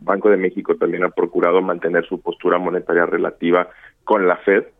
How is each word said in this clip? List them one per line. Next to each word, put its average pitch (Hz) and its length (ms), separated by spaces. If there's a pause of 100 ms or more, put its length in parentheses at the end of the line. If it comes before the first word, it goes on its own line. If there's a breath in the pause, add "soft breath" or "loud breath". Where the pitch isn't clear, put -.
Banco 98 300
de 101 80
México 92 380
también 87 280
ha 90 60
procurado 87 500
mantener 87 460
su 90 160
postura 87 340
monetaria 85 480
relativa 85 640 (360 loud breath)
con 101 220
la 90 120
Fed, 101 260 (160)